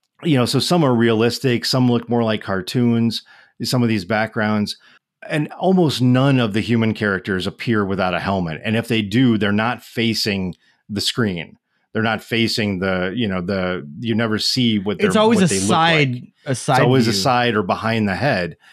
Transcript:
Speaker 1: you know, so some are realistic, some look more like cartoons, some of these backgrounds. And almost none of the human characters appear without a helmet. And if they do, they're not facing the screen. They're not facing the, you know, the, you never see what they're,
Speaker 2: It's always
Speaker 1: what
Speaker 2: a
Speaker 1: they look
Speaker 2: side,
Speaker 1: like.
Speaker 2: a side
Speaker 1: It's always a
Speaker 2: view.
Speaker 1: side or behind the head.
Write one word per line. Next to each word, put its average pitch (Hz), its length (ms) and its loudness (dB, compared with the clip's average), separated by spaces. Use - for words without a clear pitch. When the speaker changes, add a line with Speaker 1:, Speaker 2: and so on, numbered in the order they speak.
Speaker 1:
you 156 160 2
know, 123 80 2
so 135 120 0
some 175 260 2
are 127 100 4
realistic, 117 720 2
some 127 260 2
look 120 180 0
more 120 160 0
like 107 180 -2
cartoons, 117 800 0
some 123 200 0
of 117 60 2
these 104 160 0
backgrounds. 107 760 -2
And 156 260 -4
almost 180 460 2
none 127 380 4
of 113 140 0
the 110 80 0
human 113 340 0
characters 95 520 -2
appear 107 380 -2
without 92 300 0
a 80 60 0
helmet. 90 440 -2
And 110 120 0
if 113 120 -2
they 113 140 0
do, 113 360 2
they're 101 140 0
not 110 300 -2
facing 104 720 -4
the 101 120 -4
screen. 95 580 -4
They're 107 100 -2
not 110 200 -2
facing 107 560 -2
the, 92 360 -2
you 117 120 -2
know, 92 140 -2
the, 90 460 -4
you 117 140 -2
never 110 240 0
see 117 400 0
what 101 200 -4
they're, 208 100 0
Speaker 2:
It's 185 80 0
always 220 240 4
Speaker 1:
what 180 100 2
Speaker 2:
a - 40 0
Speaker 1:
they 190 60 0
look 202 80 -2
Speaker 2:
side, 160 460 2
Speaker 1:
like. 123 80 -10
Speaker 2:
a 139 80 -2
side - 240 -4
Speaker 1:
It's 127 60 4
always 123 240 4
a 117 40 0
Speaker 2:
view. 98 80 -2
Speaker 1:
side 120 340 2
or 107 80 2
behind 110 460 0
the 95 80 -2
head. 92 400 -2